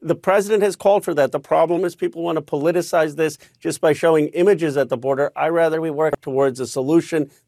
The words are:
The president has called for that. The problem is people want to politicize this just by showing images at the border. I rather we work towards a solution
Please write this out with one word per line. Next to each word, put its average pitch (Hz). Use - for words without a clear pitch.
The 160
president 196
has 202
called 202
for 170
that. 139
The 147
problem 165
is 170
people 170
want 170
to 151
politicize 156
this 156
just 160
by 160
showing 156
images 165
at 135
the 131
border. 135
I 147
rather 165
we 160
work 147
towards 135
a 123
solution 151